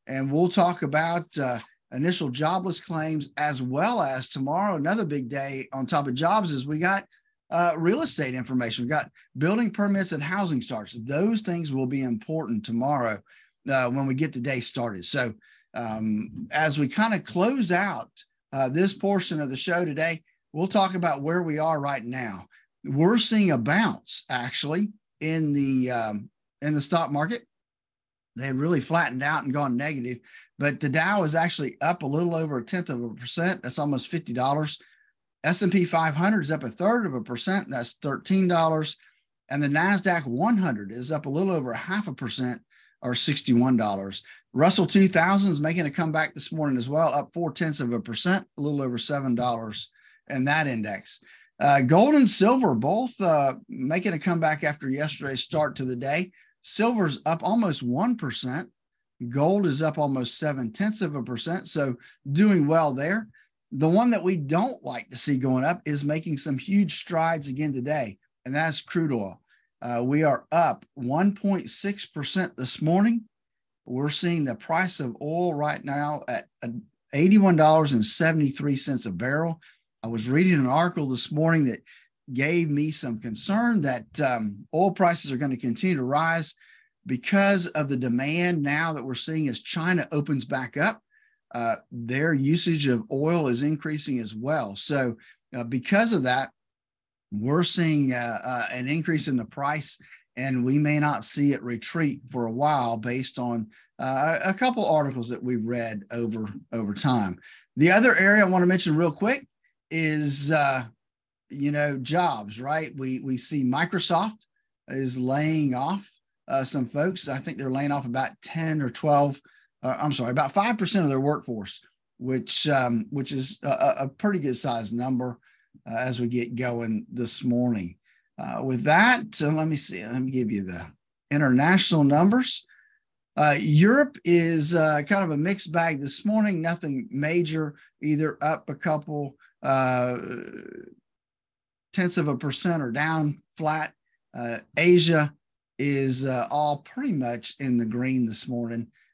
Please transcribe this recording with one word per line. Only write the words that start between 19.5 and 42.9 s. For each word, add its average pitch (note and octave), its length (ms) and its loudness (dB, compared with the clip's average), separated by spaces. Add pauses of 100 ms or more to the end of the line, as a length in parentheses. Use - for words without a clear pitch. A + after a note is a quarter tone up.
show F3 280 -2
today, D#3+ 380 -2 (300)
we'll E3 140 -2
talk F#3+ 260 2
about E3 280 -2
where E3+ 220 0
we D3+ 160 -2
are D#3 200 0
right C#3 240 -4
now. A#2 440 -8 (380)
We're D#3+ 320 4
seeing G#3 340 4
a C3 60 2
bounce, D3+ 720 0
actually, C#3+ 640 -2 (260)
in D#3 340 0
the, C3+ 380 0
um, A2 380 -4 (320)
in D3+ 120 -2
the D3 80 0
stock D#3 300 0
market. E3 340 -2 (920)
They C3+ 160 -4
really D3 280 2
flattened C#3+ 420 0
out D3+ 200 0
and C3+ 100 -4
gone C#3 220 -2
negative, B2+ 440 -6 (400)
but C#3+ 200 -2
the D3 100 -2
Dow F3 340 2
is D3+ 100 0
actually E3 480 0
up E3+ 220 0
a C#3+ 40 -6
little E3 280 0
over D3+ 240 -2
a A#2 40 -6
tenth F3 260 -6
of A#2+ 140 -6
a A2+ 120 -8
percent. E3+ 480 -4
That's B2 160 -4
almost D3 300 -2
fifty E3 220 -6
dollars. C#3+ 480 -2 (640)
S F3 200 0
and F3+ 80 2
P F3+ 140 4
five D#3+ 280 2
hundred F#3 280 2
is C#3+ 100 -4
up D3 120 -2
a B2 60 -8
third G#3 380 0
of C3+ 80 -4
a A#2+ 60 -4
percent. D3+ 500 -4
That's A#2+ 220 -6
thirteen F#3 540 0
dollars. D#3+ 480 2 (540)
And C#3+ 120 -2
the C#3+ 60 2
Nasdaq E3+ 600 2
one E3+ 300 2
hundred A2 340 -2
is B2 200 -8
up D3+ 140 -4
a C#3 40 -6
little F3+ 220 0
over C3+ 200 -2
a G#2+ 60 -6
half G3+ 300 -4
a D3 60 -6
percent, B2 480 -6 (400)